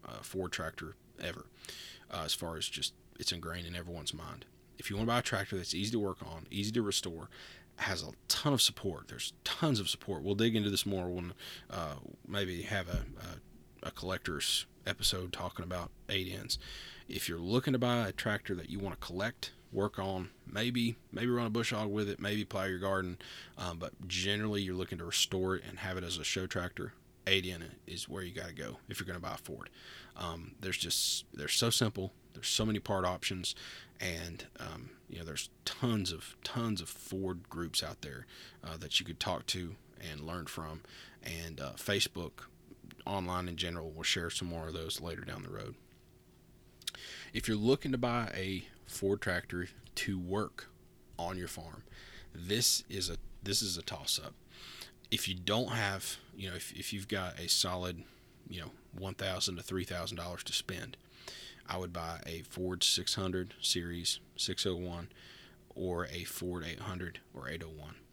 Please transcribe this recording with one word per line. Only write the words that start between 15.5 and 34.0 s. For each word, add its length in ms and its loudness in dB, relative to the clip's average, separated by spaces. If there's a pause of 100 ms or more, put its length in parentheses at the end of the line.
about 260 -4 (180)
eight 260 0
Ns. 240 -2 (500)
If 200 -2
you're 100 -2
looking 360 4
to 40 4
buy 300 4
a 40 -2
tractor 420 0
that 160 -4
you 80 -2
wanna 180 0
collect, 560 -2 (180)
work 280 2
on, 300 0 (180)
maybe, 500 2 (140)
maybe 180 2
run 180 4
a 40 2
bush 220 4
hog 180 2
with 160 4
it, 140 0
maybe 240 2
plow 200 0
your 140 2
garden, 380 2 (400)
um, 220 -4
but 280 -6
generally 540 2
you're 140 0
looking 240 -2
to 60 -6
restore 520 4
it 100 -4
and 120 -10
have 180 -2
it 80 -2
as 140 -2
a 60 -4
show 220 2
tractor, 460 -2 (340)
eight 200 6
N 180 -4 (220)
is 200 -4
where 160 -4
you 120 -6
gotta 180 -6
go 240 -6 (140)
if 100 -4
you're 60 -4
gonna 120 -4
buy 160 -4
a 40 -6
Ford. 320 -8 (440)
Um, 460 -6
there's 160 0
just, 560 2
they're 160 -4
so 220 6
simple, 420 4 (220)
there's 140 -2
so 180 6
many 140 4
part 260 4
options, 480 0 (440)
and, 460 -4 (160)